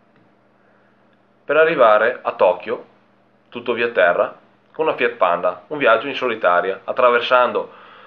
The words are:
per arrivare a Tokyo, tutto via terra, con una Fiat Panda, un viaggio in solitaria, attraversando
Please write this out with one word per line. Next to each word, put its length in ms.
per 140
arrivare 640
a 100
Tokyo, 540
tutto 240
via 160
terra, 500
con 140
una 100
Fiat 200
Panda, 520
un 100
viaggio 300
in 80
solitaria, 680
attraversando 840